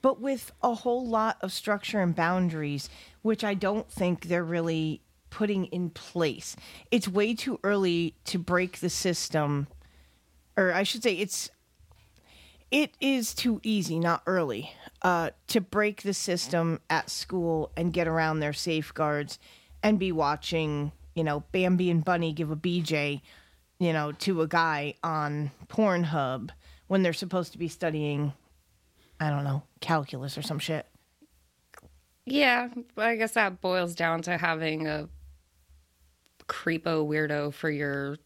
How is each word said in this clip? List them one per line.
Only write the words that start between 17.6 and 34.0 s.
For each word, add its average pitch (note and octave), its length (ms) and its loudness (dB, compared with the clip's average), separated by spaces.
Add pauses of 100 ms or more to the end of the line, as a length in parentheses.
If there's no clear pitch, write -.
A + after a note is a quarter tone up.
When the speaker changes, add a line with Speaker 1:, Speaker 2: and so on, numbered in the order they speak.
Speaker 1:
and E3+ 160 0
get E3+ 140 2
around D#3+ 320 2
their D3 140 -2
safeguards D3+ 840 -2 (460)
and G#3+ 160 4
be F#3+ 120 0
watching, D3+ 800 0 (220)
you E3 100 0
know, D3 280 0
Bambi F3+ 400 4
and E3 120 4
Bunny E3+ 300 0
give D3+ 180 -4
a D3+ 40 -2
B F3 260 0
J, D3 400 0 (580)
you E3+ 140 4
know, D3 200 0
to F3+ 280 0
a D#3+ 60 2
guy D#3 560 2
on D3 480 -2 (160)
Pornhub D#3 840 2 (380)
when F#3+ 160 4
they're E3+ 100 4
supposed F3+ 380 -4
to - 80 -20
be E3+ 80 -2
studying, D3 680 -2 (840)
I D#3 100 0
don't C#3+ 140 0
know, C#3 180 0 (180)
calculus C#3+ 580 -2
or D3 40 -6
some D3+ 180 -4
shit. - 280 -4 (1400)
Speaker 2:
Yeah, B3 440 4 (260)
but G#3+ 100 0
I A#3 100 4
guess A3 180 -2
that G3 280 2
boils F3+ 320 0
down E3 300 0